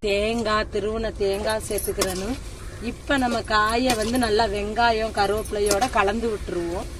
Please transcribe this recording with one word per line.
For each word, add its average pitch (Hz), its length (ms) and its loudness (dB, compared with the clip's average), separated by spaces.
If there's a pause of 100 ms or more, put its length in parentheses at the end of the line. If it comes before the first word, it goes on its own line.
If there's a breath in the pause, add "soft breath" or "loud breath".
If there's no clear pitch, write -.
தேங்காய், 214 680 0
திருவுன 214 360 -2 (100)
தேங்காய் 208 480 0
சேர்த்துக்கிறணும். 196 680 -2 (540)
இப்ப - 320 -2
நம்ம 240 140 0 (160)
காயை 233 480 2
வந்து 233 240 0
நல்லா 214 200 4 (120)
வெங்காயம், 220 640 2
கருவேப்பிலையோட 202 680 2 (140)
கலந்து 214 340 2
விட்டுருவோம். 175 560 -4 (120)